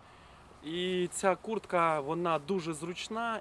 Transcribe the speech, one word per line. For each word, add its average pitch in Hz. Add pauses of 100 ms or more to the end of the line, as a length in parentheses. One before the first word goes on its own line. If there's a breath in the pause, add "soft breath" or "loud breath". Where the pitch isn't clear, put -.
(640 loud breath)
І 180
ця 190
куртка, 170
вона 160
дуже 165
зручна 214